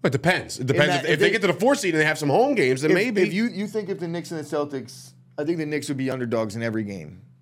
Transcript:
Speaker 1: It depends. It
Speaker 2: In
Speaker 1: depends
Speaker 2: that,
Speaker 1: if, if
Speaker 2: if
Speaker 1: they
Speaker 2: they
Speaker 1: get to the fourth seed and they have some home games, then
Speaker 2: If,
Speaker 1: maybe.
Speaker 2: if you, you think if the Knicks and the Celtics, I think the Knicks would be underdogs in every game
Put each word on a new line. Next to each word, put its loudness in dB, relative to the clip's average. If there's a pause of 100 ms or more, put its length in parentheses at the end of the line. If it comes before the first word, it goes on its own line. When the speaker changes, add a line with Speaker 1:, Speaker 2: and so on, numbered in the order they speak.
Speaker 1:
It 4
depends. 0
It -10
Speaker 2:
In -4
Speaker 1:
depends 4
Speaker 2:
that, 2
Speaker 1:
if, -8
if 0
Speaker 2:
if 0
Speaker 1:
they 4
Speaker 2:
they 6
Speaker 1:
get 0
to 2
the 2
fourth 2
seed 0
and 2
they 4
have 0
some 0
home 4
games, 2
then 4
Speaker 2:
If, 6
Speaker 1:
maybe. 0
Speaker 2:
if 2
you, 0
you -4
think -6
if -4
the -6
Knicks -6
and -6
the -6
Celtics, -6 (240)
I -4
think 0
the -2
Knicks -4
would -2
be -2
underdogs -2
in -6
every -2
game -12 (200)